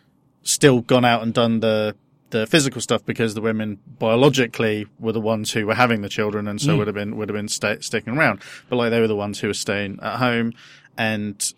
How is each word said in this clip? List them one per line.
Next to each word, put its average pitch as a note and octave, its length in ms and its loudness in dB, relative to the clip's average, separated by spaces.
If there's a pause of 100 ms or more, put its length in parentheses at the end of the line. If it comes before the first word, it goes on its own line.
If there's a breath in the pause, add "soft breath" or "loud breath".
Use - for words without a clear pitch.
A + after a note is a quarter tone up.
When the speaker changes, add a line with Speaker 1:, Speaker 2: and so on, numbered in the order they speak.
(440 soft breath)
Speaker 1:
still C3 360 4
gone B2 240 4
out A#2 200 4
and A2+ 100 -2
done A#2 260 2
the, G#2+ 340 2 (360)
the A2 180 -2
physical C#3 320 2
stuff A2 260 -2
because A2+ 280 -2
the A2 80 -6
women G#2+ 360 -4 (220)
biologically A#2 880 2 (100)
were A2+ 140 -4
the A2 80 -2
ones G#2+ 320 -2
who A2 160 -2
were G#2+ 80 2
having A#2 260 4
the G2+ 60 -6
children, G#2 400 -4
and G#2 140 -6
so C#3+ 120 2
Speaker 2:
Mm. - 40 4
Speaker 1:
would G#2 100 0
have G2+ 80 -4
been, G#2 220 -6
would G#2+ 100 -6
have G2+ 80 -6
been G#2 140 -8
sta-, G#2+ 320 -2
sticking A2+ 360 -6
around. C3 220 2 (300 loud breath)
But, B2+ 80 -2
like, A#2 140 2
they A#2 100 2
were A2+ 80 2
the G#2+ 80 0
ones G2+ 240 -6
who A2+ 60 -2
were G2+ 60 -2
staying G2+ 480 -4
at A2 180 -6
home, A#2 340 0 (440 soft breath)
and, G#2+ 600 -4